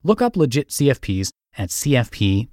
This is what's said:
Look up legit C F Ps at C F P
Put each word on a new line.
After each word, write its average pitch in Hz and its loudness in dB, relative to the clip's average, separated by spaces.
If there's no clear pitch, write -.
Look 214 2
up 240 -2
legit 143 0
C 139 2
F 127 0
Ps 95 -4
at 95 -6
C - -2
F 120 0
P 101 0